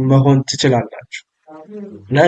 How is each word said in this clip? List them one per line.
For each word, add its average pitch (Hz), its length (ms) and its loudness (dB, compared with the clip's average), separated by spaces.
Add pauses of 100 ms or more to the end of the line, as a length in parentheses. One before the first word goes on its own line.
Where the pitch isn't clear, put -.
መሆን 135 400 4
ትችላላችሁ። - 800 -4 (800)
እና 135 260 -2